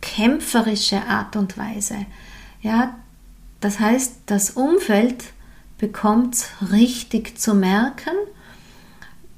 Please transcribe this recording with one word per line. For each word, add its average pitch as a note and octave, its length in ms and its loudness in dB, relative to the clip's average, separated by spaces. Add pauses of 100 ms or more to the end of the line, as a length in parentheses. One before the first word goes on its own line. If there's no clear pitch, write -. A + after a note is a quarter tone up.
kämpferische A3+ 1080 0
Art G#3 300 -4
und G3+ 220 -2
Weise. G#3 480 -8 (560)
Ja, A#3 320 0 (680)
das G3+ 180 0
heißt, A3+ 360 2 (120)
das G3+ 240 0
Umfeld B3 760 2 (520)
bekommt's A3 720 0 (240)
richtig A3+ 640 0
zu G#3+ 160 0
merken. G#3 600 2 (1200)